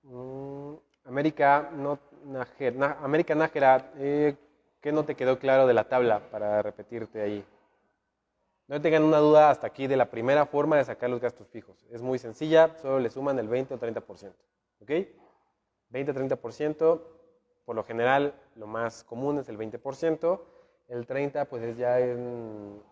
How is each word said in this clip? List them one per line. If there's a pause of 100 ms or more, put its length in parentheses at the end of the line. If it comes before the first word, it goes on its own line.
Mm, (300)
América,
no, (260)
Nájera,
Na-,
América
Nájera,
eh, (440)
¿qué
no
te
quedó
claro
de
la
tabla
para
repetirte
ahí? (1200)
No
tengan
una
duda
hasta
aquí
de
la
primera
forma
de
sacar
los
gastos
fijos.
Es
muy
sencilla,
solo
le
suman
el
veinte
o
treinta
por
ciento, (420)
¿ok? (1000)
Veinte
a
treinta
por
ciento, (460)
por
lo
general, (220)
lo
más
común
es
el
veinte
por
ciento. (400)
El
treinta,
pues,
es
ya
en (120)